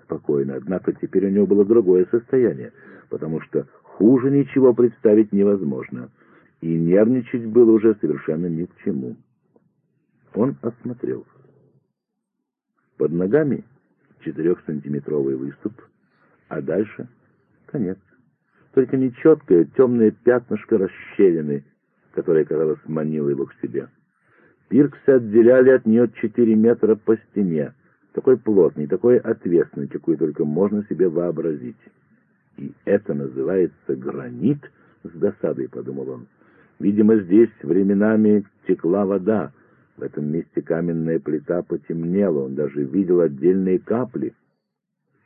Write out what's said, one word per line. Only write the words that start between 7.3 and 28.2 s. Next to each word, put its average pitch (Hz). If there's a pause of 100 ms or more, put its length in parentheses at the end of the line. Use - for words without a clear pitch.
было 113
уже 110
совершенно 78
ни 85
к -
чему. 65 (1160)
Он 139
осмотрелся. 123 (1700)
Под 73
ногами 104 (580)
четырехсантиметровый 73
выступ, 69 (720)
а 78
дальше — 98 (580)
конец. 95 (760)
Только 131
нечеткое 131
темное 120
пятнышко 120
расщелины, 82 (500)
которое, 80
казалось, 76
манило 78
его 69
к -
себе. 65 (840)
Пирксы 143
отделяли 123
от 131
нее 113
четыре 113
метра 110
по 107
стене, 82 (380)
такой 131